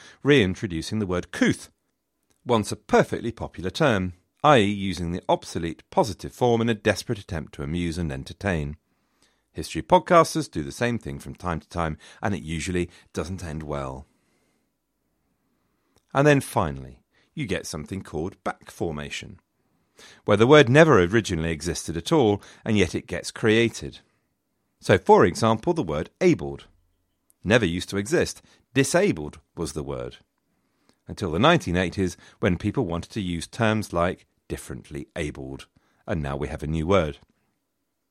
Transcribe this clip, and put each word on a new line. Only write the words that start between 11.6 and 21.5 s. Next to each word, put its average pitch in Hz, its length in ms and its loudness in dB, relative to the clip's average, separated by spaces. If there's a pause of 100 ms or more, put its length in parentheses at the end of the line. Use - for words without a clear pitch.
to - 80 -16
time, 80 280 -4 (240)
and 104 140 -2
it 69 80 -6
usually 85 460 -4 (240)
doesn't 85 320 -8
end 78 180 -8
well. 69 440 -10 (2000)
And 139 120 4
then 139 160 6
finally, 67 580 -4 (340)
you 143 120 -8
get 87 200 -6
something 82 360 -10
called 85 420 -8
back - 260 -10
formation, 76 720 -8 (840)
where 104 100 6
the 113 100 6
word 143 220 10
never 139 340 8
originally 87 480 0